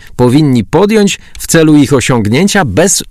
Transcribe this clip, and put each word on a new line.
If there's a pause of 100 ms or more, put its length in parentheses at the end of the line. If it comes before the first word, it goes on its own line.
(160)
powinni
podjąć (200)
w
celu
ich
osiągnięcia
bez